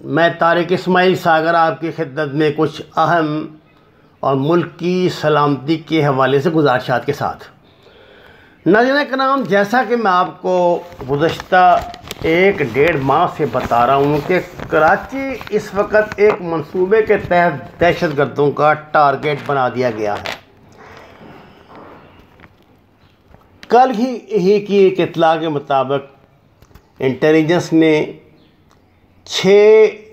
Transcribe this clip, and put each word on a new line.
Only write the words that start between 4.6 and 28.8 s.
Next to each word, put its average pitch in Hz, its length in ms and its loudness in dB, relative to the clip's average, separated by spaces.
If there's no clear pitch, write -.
की 180 300 -2
सलामती 147 680 0
के 156 240 -2
हवाले 135 380 2
से 170 120 -2
गुजारिशात 131 540 0
के 139 80 -2
साथ। - 360 -8
नाज़रीन 254 360 2
कराम, 262 400 -2
जैसा 202 400 0
कि 220 120 -4
मैं 220 160 0
आपको 180 760 0
गुज़श्ता 160 840 2
एक 165 480 0
डेढ़ 147 240 2
माह 139 300 0
से - 180 -6
बता 120 400 0
रहा 131 100 2
हूँ 143 240 0
कि 165 200 -2
कराची 202 680 0
इस 202 200 -6
वक्त 208 440 -2
एक 208 220 4
मंसूबे 180 600 -2
के 214 160 0
तहत 175 600 -2
दहशतगर्दों 147 720 0
का 147 220 2
टारगेट 143 760 -2
बना 135 220 -2
दिया 123 220 -2
गया 107 220 -4
है। 98 100 -10
कल 254 220 6
ही, 240 400 -4
ही 202 280 2
की 196 280 4
एक 170 120 0
इत्तला 165 360 2
के 160 140 -4
मुताबिक 139 600 -2
इंटेलिजेंस 156 720 2
ने 160 460 2